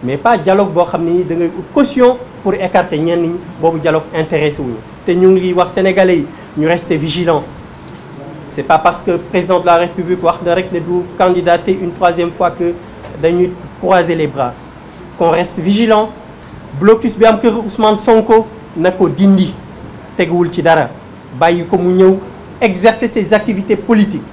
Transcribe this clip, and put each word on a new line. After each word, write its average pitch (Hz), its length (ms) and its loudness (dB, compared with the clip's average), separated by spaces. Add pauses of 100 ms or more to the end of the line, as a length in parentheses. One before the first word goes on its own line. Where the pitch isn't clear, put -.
Mais 127 120 -4
pas 226 220 2
dialogue 190 340 0
boo 175 120 2
xam 170 200 -4
ne 165 60 -2
ni 180 140 0
da 170 100 -4
ngay 170 140 -2
ut 180 260 -10
caution 254 420 2 (260)
pour 190 120 0
écarter 180 440 -2
ñenn 170 240 0
ñi, 170 140 -2 (240)
boobu 165 200 0
dialogue 156 240 0 (100)
intéressé 156 480 -2
wuñu. 120 140 -6 (280)
Te 185 80 0
ñu 185 160 4
ngi 180 240 4
wax 180 200 0
Sénégalais 190 460 2
yi, 143 80 -2 (300)
ñu 151 120 0
rester 170 280 0
vigilant. 160 460 -2 (1040)
C'est - 140 -10
pas 151 160 2
parce 175 240 0
que 185 140 -2
président 175 440 0
de 175 60 -2
la 175 100 6
République 175 460 -2
wax 170 220 0
na 170 100 0
rek 185 180 -4
ne 180 60 -4
du 175 240 -4 (160)
candidater 180 640 2
une 175 100 -4
troisième 175 380 0
fois 170 200 -2
que 175 220 -4 (500)
dañuy 175 280 2 (280)
croiser 175 360 2
les 160 120 -2
bras. 131 280 -4 (640)
Qu'on 165 120 2
reste 170 280 0
vigilant. 214 500 2 (720)
Blocus 220 380 4
bi 220 80 6
am 220 160 4
kër 233 160 2
Ousmane 214 400 0
Sonko 220 480 4 (300)
na 175 180 2
ko 185 140 2
dindi, 185 400 4 (680)
teguwul 175 380 0
ci - 80 -4
dara, 156 260 4 (500)
bàyyi 170 280 2
ko - 100 -2
mu 180 200 2
ñëw 190 160 6 (480)
exercer 220 500 2
ses 202 240 0
activités 208 400 0
politiques. 202 480 0 (100)